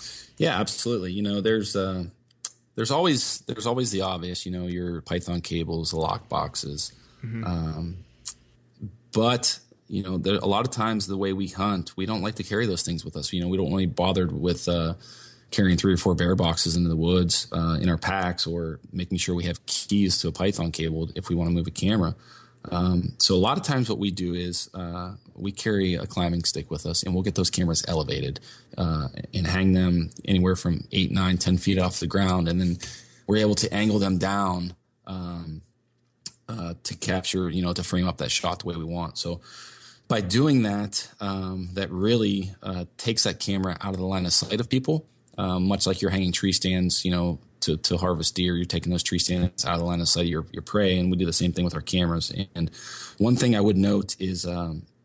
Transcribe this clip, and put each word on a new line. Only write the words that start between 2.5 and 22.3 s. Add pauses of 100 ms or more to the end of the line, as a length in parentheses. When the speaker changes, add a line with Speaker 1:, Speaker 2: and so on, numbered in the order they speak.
Speaker 1:
there's
always,
there's
always
the
obvious,
you
know,
your
Python
cables,
the
lock
boxes. (320)
Speaker 2:
Mm-hmm.
Speaker 1:
Um, (1160)
but, (260)
you
know,
there,
a
lot
of
times
the
way
we
hunt,
we
don't
like
to
carry
those
things
with
us.
You
know,
we
don't
want
to
be
bothered
with,
uh, (580)
carrying
three
or
four
bear
boxes
into
the
woods,
uh,
in
our
packs,
or (120)
making
sure
we
have
keys
to
a
Python
cable
if
we
wanna
move
a
camera. (520)